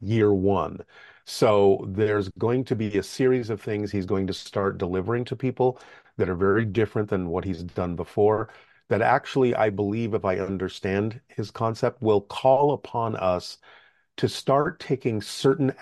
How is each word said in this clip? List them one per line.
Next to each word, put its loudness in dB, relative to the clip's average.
year 4
one. 0
So 4
there's 0
going -2
to -2
be -2
a 0
series 0
of -6
things -4
he's -2
going 0
to -4
start -4
delivering -2
to -8
people 0
that 0
are -2
very 2
different -2
than -2
what -4
he's -6
done -4
before, 0
that 2
actually, 2
I 2
believe, -2
if -2
I 0
understand -4
his -8
concept, -2
will 4
call 2
upon -4
us -2
to 0
start 0
taking -4
certain 0